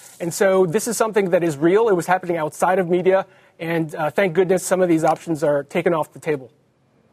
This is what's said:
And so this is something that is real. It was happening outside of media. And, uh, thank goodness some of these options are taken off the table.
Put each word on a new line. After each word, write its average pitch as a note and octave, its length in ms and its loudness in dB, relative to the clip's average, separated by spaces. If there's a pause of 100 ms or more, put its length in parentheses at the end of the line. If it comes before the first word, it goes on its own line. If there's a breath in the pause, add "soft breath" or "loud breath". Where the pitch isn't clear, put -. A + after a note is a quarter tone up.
(200 loud breath)
And E3+ 140 -6
so F#3+ 320 2
this F3+ 220 -2
is A3+ 80 -4
something G#3 360 0
that F3 120 2
is D#3+ 140 -2
real. F#3+ 320 4
It G3 60 4
was E3 120 -2
happening F3+ 300 -2
outside E3+ 400 -2
of F#3 100 -2
media. F#3 380 2 (320 soft breath)
And, E3 380 -4
uh, D#3 140 -2
thank F#3+ 240 0
goodness F3+ 300 0
some F#3 180 0
of F3+ 80 2
these D#3+ 140 2
options D#3+ 400 -2
are D3 200 0
taken E3+ 300 -2
off D#3 200 -4
the C3+ 60 -20
table. C3+ 320 -6 (600)